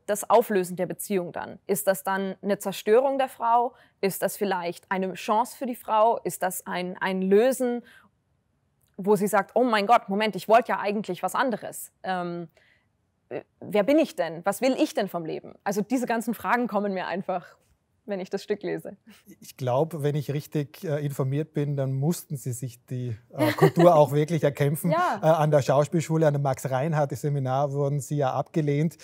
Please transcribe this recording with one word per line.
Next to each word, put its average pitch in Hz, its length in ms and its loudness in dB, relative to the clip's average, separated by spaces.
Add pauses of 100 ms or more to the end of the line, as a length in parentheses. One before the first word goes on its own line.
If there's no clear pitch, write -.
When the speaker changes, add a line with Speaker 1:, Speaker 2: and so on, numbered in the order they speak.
Speaker 1:
das 208 220 -4
Auflösen 190 480 2
der 175 100 -2
Beziehung 175 460 -4
dann? - 340 -10
Ist 190 200 -2
das 190 160 2
dann 190 400 -2
eine 196 160 -2
Zerstörung 254 600 2
der 262 100 0
Frau? 240 460 0 (260)
Ist 190 220 -2
das 196 140 -2
vielleicht 180 540 -4
eine 185 240 -2
Chance 226 420 -2
für 269 100 -6
die 240 100 -6
Frau? 220 480 2
Ist - 180 -4
das 185 240 -4
ein, 180 320 -6
ein 190 240 -2
Lösen, 240 600 2 (1120)
wo 202 200 2
sie 196 120 -2
sagt, 196 260 0
„Oh 240 100 4
mein 214 220 2
Gott, 233 220 4
Moment, 208 280 0
ich - 120 -6
wollte 226 240 6
ja - 80 -2
eigentlich 202 420 -4
was 185 140 -4
anderes. - 560 -4 (100)
Ähm, 175 460 -6 (800)
äh, 131 140 -10 (180)
wer 190 240 -2
bin 294 140 4
ich - 180 0
denn? 165 280 -4
Was 196 160 -2
will 277 180 2
ich 320 140 0
denn 202 160 -2
vom 170 160 -6
Leben?“ 156 380 -10
Also 202 200 -2
diese 247 240 -2
ganzen 226 280 -2
Fragen 240 320 -2
kommen 202 260 -2
mir 180 140 -6
einfach, 180 500 -6 (500)
wenn 202 120 -6
ich 180 100 -10
das 196 140 -6
Stück 202 220 -6
lese. 165 320 -8 (440)
Speaker 2:
Ich - 160 -20
glaub, 139 460 -2
wenn 147 140 0
ich 143 160 -4
richtig, 147 500 -6
äh, 156 220 -4
informiert 143 500 -4
bin, 143 220 -2
dann 135 160 -2
mussten 147 440 -4
Sie 127 160 -8
sich 120 340 -12
die, 123 300 -8 (160)
äh, - 200 0
Kultur - 420 6
auch 147 180 6
wirklich 151 300 2
erkämpfen. 147 520 0
Speaker 1:
<laughs> 339 60 2
Ja. 302 220 0
Speaker 2:
Äh, 160 40 0
an 156 260 4
der 143 100 6
Schauspielschule, 156 640 2
an 143 60 6
dem 143 100 -2
Max-Reinhardt-Seminar 139 1300 -2
wurden 143 280 -2
Sie 147 160 -4
ja 131 160 0
abgelehnt. 147 720 -2